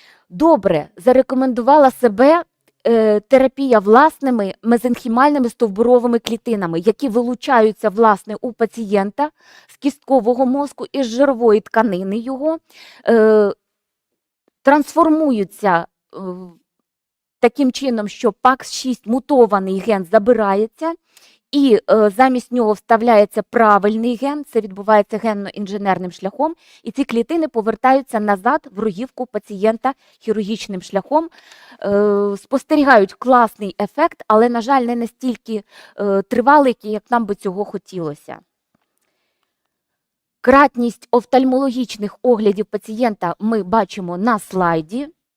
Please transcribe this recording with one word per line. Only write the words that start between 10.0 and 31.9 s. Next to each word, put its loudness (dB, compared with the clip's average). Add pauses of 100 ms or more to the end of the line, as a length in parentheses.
мозку -4
і -2
з -4
жирової 2
тканини -4
його, -6 (500)
е, 4 (1080)
трансформуються, 0 (260)
е, -16 (1200)
таким -8
чином, -8
що -8
пак -4
шість -12
мутований -2
ген -4
забирається, 0 (580)
і, 2 (100)
е, 4
замість 0
нього 0
вставляється 2
правильний 0
ген, -6
це -4
відбувається -2
генно-інженерним -6
шляхом, -6 (280)
і -12
ці -4
клітини -4
повертаються -2
назад -2
в -14
рогівку -6
пацієнта -4 (260)
хірургічним -6
шляхом. -4 (540)
Е, 0